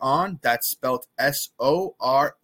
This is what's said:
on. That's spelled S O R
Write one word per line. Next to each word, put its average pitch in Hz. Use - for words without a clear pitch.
on. 165
That's 120
spelled 127
S 139
O 143
R 135